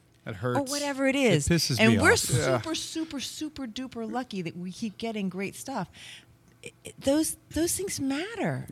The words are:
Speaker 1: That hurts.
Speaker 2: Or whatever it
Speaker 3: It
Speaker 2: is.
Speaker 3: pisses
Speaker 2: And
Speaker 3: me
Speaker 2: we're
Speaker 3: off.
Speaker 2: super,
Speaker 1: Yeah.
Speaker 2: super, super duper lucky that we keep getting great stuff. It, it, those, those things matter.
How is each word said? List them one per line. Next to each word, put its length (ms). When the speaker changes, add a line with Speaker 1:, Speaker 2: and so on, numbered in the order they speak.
Speaker 1:
That 80
hurts. 260
Speaker 2:
Or 40
whatever 420
it 100
Speaker 3:
It 160
Speaker 2:
is. 160
Speaker 3:
pisses 320
Speaker 2:
And 140
Speaker 3:
me 40
Speaker 2:
we're 140
Speaker 3:
off. 60
Speaker 2:
super, 500
Speaker 1:
Yeah. 60
Speaker 2:
super, 460
super 460
duper 460
lucky 300
that 160
we 120
keep 280
getting 320
great 260
stuff. 320
It, 120
it, 160
those, 380
those 200
things 240
matter. 720